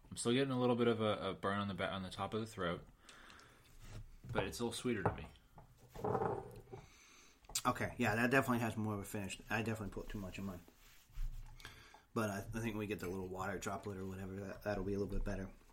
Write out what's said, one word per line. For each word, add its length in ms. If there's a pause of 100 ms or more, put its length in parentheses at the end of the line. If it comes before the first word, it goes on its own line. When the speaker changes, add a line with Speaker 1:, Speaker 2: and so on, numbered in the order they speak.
(100)
Speaker 1:
I'm 60
still 160
getting 200
a 80
little 160
bit 100
of 140
a, 300
a 40
burn 240
on 100
the 60
ba-, 180
on 100
the 60
top 260
of 60
the 60
throat. 360 (1500)
But 120
it's 160
a 40
little 120
sweeter 260
to 120
me. 120 (2500)
Speaker 2:
Okay, 320
yeah, 160
that 160
definitely 300
has 160
more 180
of 60
a 40
finish. 340 (120)
I 80
definitely 320
put 180
too 100
much 200
in 60
mine. 160 (1500)
But 160
I, 80 (160)
I 60
think 140
when 40
we 80
get 140
the 80
little 180
water 320
droplet 400
or 80
whatever, 300
that, 260
that'll 220
be 100
a 40
little 140
bit 120
better. 220 (260)